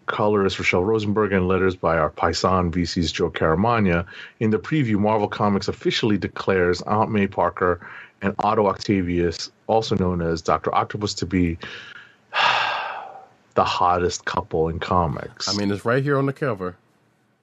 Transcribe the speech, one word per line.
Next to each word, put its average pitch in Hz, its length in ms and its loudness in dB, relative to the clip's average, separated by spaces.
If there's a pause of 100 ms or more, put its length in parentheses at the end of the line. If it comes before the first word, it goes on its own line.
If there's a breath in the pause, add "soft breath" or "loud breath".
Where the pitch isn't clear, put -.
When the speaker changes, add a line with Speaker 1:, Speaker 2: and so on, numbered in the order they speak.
Speaker 1:
colorist 104 540 0
Rochelle 90 240 2
Rosenberg, 104 500 0
and 90 140 4
letters 92 280 2
by 82 220 2
our 76 140 2
paisan 90 600 2
V 87 140 0
C's 80 260 -2
Joe - 200 -2
Caramagna. 92 760 2 (340 loud breath)
In 110 120 2
the 107 80 2
preview, 117 400 0
Marvel 104 280 2
Comics 101 400 0
officially 110 500 0
declares 90 680 0
Aunt 107 280 0
May 104 140 2
Parker 90 600 0 (340 loud breath)
and - 180 -2
Otto 107 280 2
Octavius, 87 840 0 (160)
also 110 300 2
known 90 260 0
as 82 220 -2
Doctor - 320 0
Octopus, 104 400 -4
to - 100 -6
be 87 320 0 (760 loud breath)
<sighs> - 60 -6 (1160 loud breath)
the 95 80 4
hottest 87 600 0
couple 82 440 -2
in 82 80 -4
comics. - 720 -2
Speaker 2:
I 101 80 -2
mean, 101 140 0
it's 101 140 -4
right 127 180 2
here 143 160 0
on 139 80 0
the 139 60 -2
cover. 95 420 -6 (680)